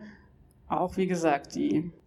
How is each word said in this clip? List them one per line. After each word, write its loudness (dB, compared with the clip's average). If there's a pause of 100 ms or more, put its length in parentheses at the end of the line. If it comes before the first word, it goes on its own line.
(680)
Auch, 0
wie 2
gesagt, 0
die 0 (160)